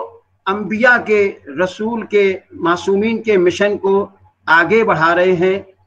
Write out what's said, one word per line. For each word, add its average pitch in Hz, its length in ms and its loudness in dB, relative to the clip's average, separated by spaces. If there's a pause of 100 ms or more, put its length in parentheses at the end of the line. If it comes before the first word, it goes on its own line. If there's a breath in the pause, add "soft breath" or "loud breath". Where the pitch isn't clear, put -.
(460)
अंबिया 214 520 0
के, 208 380 0 (120)
रसूल 208 540 -6
के, 196 400 0 (120)
मासूमीन 196 680 -2
के 214 140 0
मिशन 185 400 0
को 196 360 -2 (360)
आगे 170 360 4
बढ़ा 170 280 0
रहे 180 200 2
हैं। 185 340 0 (200)